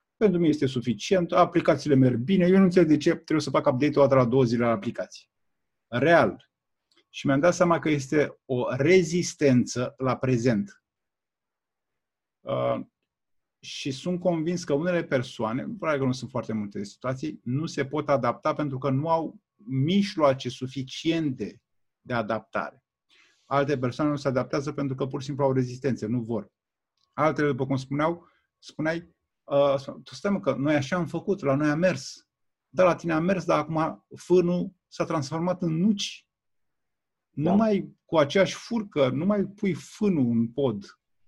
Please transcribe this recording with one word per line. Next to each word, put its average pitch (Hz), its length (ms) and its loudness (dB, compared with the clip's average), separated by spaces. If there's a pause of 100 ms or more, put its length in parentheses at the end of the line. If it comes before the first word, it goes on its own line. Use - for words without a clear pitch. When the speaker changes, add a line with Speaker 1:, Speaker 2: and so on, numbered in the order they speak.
(160)
Speaker 1:
Pentru 190 200 2
mine 170 120 4
este 147 160 0
suficient, 131 680 -2
aplicațiile 165 640 2
merg 127 240 4
bine, 180 260 2
eu 185 120 6
nu 196 60 8
înțeleg 180 240 6
de 151 100 4
ce 147 120 0
trebuie 160 300 -2
să 147 100 -4
fac 147 180 0
update 143 320 2
o - 20 6
dată 135 140 6
la 127 100 6
două 131 180 4
zile 120 220 2
la 117 60 2
aplicații. 104 580 -8 (580)
Real. 127 600 2 (600)
Și - 160 -12
mi-am 139 140 2
dat 170 140 4
seama 170 260 2
că 160 100 -2
este 143 560 0
o 123 200 -2 (100)
rezistență 143 1200 2
la 127 200 -2
prezent. 117 680 0 (1600)
Uh, 123 400 -4 (800)
și - 320 -10
sunt 175 280 -6
convins 175 440 -2
că 151 100 -2
unele 170 300 0
persoane, 123 600 -4
probabil 156 360 -4
că 135 60 -2
nu 127 60 2
sunt 127 180 -8
foarte 117 240 -6
multe 104 300 -8
situații, 131 600 -8
nu 135 220 -4
se 151 200 -4
pot 147 240 -4
adapta 131 440 0
pentru 143 240 -6
că 139 120 -4
nu 139 200 0
au 165 300 -4 (260)
mijloace 139 840 0
suficiente 131 1120 -6 (400)
de 123 120 -6
adaptare. 107 680 -4 (640)
Alte 139 320 0
persoane 127 340 -2
nu 147 60 -4
se 139 100 -8
adaptează 131 460 -2
pentru 139 220 -4
că 135 100 -4
pur 135 140 -8
și 131 60 -12
simplu 139 180 -4
au 135 100 2
rezistențe, 123 520 -2
nu 117 160 -4
vor. 110 300 -8 (600)
Altele, 151 340 0
după 135 180 -2
cum 131 100 -2
spuneau, 147 520 -4 (320)
spuneai, 165 560 -8 (280)
uh, 143 320 2 (280)
tu - 120 -20
stai 202 160 -4
mă, 196 80 0
că 127 180 0
noi 147 180 0
așa 139 200 -2
am 175 100 -2
făcut, 170 360 -4
la 139 140 2
noi 151 140 0
a 147 60 0
mers. 160 520 -4 (420)
Da, 175 140 2
la 170 120 4
tine 165 180 -4
a 156 60 0
mers, 180 260 -2
dar 160 140 2
acum 156 460 -4 (100)
fânul 175 560 0 (160)
s-a - 180 -8
transformat 160 560 -4
în 160 160 -2
nuci. 202 500 -2 (1080)
Nu 139 80 -2
Speaker 2:
Da. 170 120 2
Speaker 1:
mai 208 400 0 (100)
cu 165 120 0
aceeași 180 380 4
furcă, 208 540 -2
nu 139 160 -2
mai 202 180 0
pui 185 300 -4
fânul 143 580 0
în 117 160 0
pod. 113 380 -2 (420)